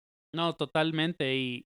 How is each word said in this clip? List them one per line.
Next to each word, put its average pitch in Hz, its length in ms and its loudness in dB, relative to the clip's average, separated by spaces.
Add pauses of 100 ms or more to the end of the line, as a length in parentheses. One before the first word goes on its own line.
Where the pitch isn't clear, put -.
(340)
No, 165 200 0
totalmente, 156 840 0
y, 127 340 -4